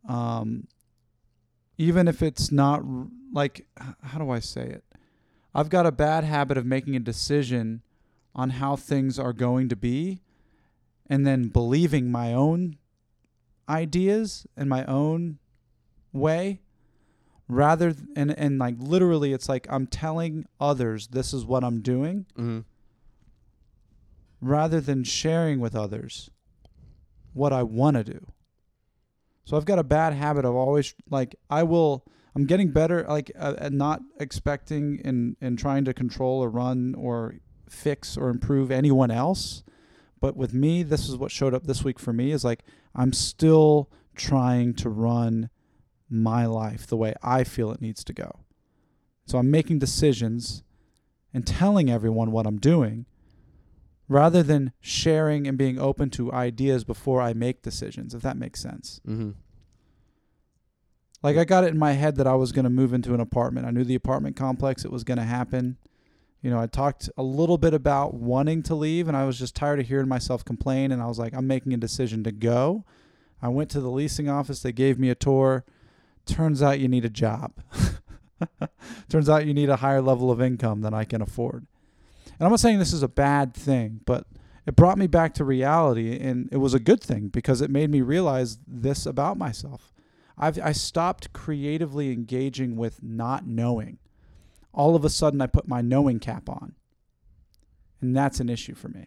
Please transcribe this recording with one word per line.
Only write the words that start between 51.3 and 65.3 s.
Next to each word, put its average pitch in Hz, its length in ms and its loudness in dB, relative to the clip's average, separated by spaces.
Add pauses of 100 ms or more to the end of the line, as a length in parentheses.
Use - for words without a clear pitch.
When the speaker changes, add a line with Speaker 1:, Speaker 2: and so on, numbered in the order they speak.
Speaker 1:
and 123 120 -4
telling 185 440 4
everyone 113 420 0
what 110 140 0
I'm 107 120 -2
doing 117 460 2 (1040)
rather 160 340 8
than 139 380 2
sharing 156 680 0
and 135 120 -2
being 131 200 2
open 139 320 0
to 123 220 -4
ideas 123 520 0
before 127 360 -2
I 120 120 0
make 120 280 -4
decisions, - 540 -10
if 117 80 -14
that 131 160 -6
makes - 220 -12
sense. - 460 -14
Speaker 2:
Mm-hmm. 110 240 -6 (1900)
Speaker 1:
Like, 147 140 2
I 165 80 4
got 185 200 6
it 175 40 2
in 156 100 0
my 151 140 4
head 143 240 0
that 131 100 2
I 131 80 4
was 131 180 2
gonna 127 180 2
move 127 240 2
into 123 180 -2
an 120 80 2
apartment. 123 460 -2
I 120 40 -4
knew 123 140 0
the 123 100 -2
apartment 135 420 -2
complex, 131 480 -2
it - 80 -10
was 120 120 -8
gonna 120 200 -2
happen. 123 520 -4 (640)